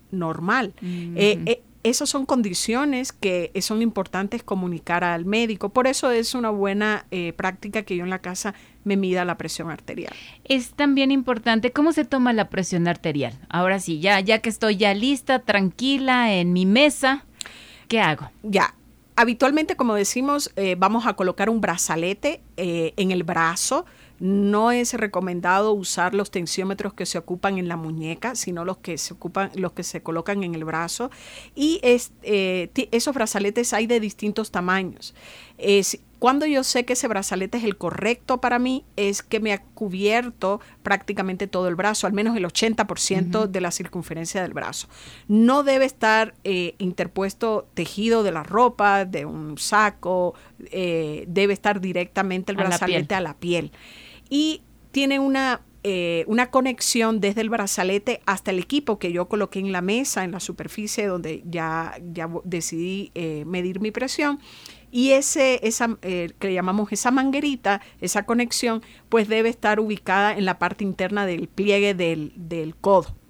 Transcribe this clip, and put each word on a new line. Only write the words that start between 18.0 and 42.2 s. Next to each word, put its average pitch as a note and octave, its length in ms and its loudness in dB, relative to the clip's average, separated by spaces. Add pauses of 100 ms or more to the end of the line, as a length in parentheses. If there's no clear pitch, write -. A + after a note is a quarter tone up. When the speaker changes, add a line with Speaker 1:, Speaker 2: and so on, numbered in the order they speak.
Speaker 2:
hago? D3+ 320 0 (100)
Speaker 1:
Ya. - 320 0 (420)
Habitualmente, C#4 600 4
como A#3+ 180 2
decimos, B3 600 0
eh, F#3+ 200 0
vamos G#3+ 300 2
a G#3+ 60 2
colocar G3 360 0
un A3+ 120 0
brazalete, F3 800 -2 (160)
eh, E3+ 400 -2
en F#3+ 160 0
el F3+ 100 0
brazo. E3+ 600 0 (360)
No G3+ 500 2
es A#3+ 240 0
recomendado F#3 800 0
usar F3+ 420 0
los G3 160 0
tensiómetros F#3+ 640 -4
que F#3 100 -8
se F3 140 -6
ocupan F#3 400 -2
en F3+ 100 -2
la E3+ 80 -4
muñeca, D#3+ 600 -6
sino E3+ 280 -6
los F#3 140 -6
que E3+ 180 -10
se - 180 -8
ocupan, F#3+ 400 -4
los F3+ 180 -4
que F3 100 -8
se E3+ 200 -10
colocan F3+ 420 -4
en E3+ 100 -4
el D#3+ 100 -6
brazo. E3+ 460 -4 (440)
Y D#4 280 2
es, B3 300 4 (100)
eh, F#3 500 0
ti-, C4 200 -2
esos A#3+ 220 0
brazaletes A3 580 0
hay A3 140 0
de A#3 140 4
distintos G#3 520 -4
tamaños. F3+ 600 -2 (440)
Es, G3+ 400 4 (220)
cuando C#4 260 4
yo C#4 160 2
sé B3+ 220 0
que B3 100 -2
ese B3 140 -2
brazalete F#3+ 500 -4
es A3+ 60 -6
el G3+ 120 0
correcto A3+ 640 -2
para B3 200 2
mí, C4 240 -2 (120)
es G3+ 260 0
que A3 180 -2
me G#3+ 120 -2
ha G3 80 -2
cubierto G#3 1000 -2 (240)
prácticamente G3 640 -2
todo F#3 200 0
el F3 60 -2
brazo, G3+ 320 0
al F#3+ 60 0
menos A3 240 0